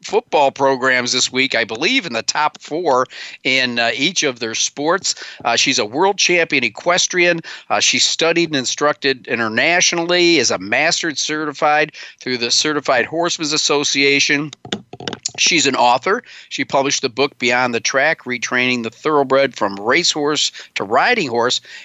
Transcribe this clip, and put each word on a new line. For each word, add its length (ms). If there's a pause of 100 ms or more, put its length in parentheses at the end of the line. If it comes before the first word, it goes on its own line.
football 460
programs 600
this 200
week, 220
I 100
believe, 400
in 80
the 100
top 380
four 460 (360)
in, 360
uh, 160
each 280
of 180
their 140
sports. 600 (320)
Uh, 100
she's 220
a 80
world 320
champion 440
equestrian. 800 (300)
Uh, 100
she 180
studied 520
and 60
instructed 720
internationally, 1080
is 140
a 80
master's 640
certified 720 (280)
through 160
the 140
Certified 560
Horsemen's 480
Association. 960 (880)
She's 280
an 100
author. 460 (280)
She 140
published 360
the 80
book 300
Beyond 360
the 60
Track, 440
Retraining 580
the 80
Thoroughbred 680
from 200
Racehorse 760 (220)
to 100
Riding 440
Horse, 320 (240)